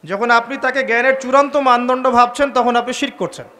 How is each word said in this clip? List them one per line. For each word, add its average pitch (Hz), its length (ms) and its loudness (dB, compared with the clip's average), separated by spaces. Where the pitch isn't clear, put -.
যখন 196 260 -4
আপনি 233 260 0
তাকে 262 260 -2
জ্ঞানের 247 380 0
চূড়ান্ত 269 360 2
মানদণ্ড 254 540 2
ভাবছেন, 240 420 2
তখন 240 240 2
আপনি 247 160 -2
শিরক - 260 -6
করছেন। 139 280 -8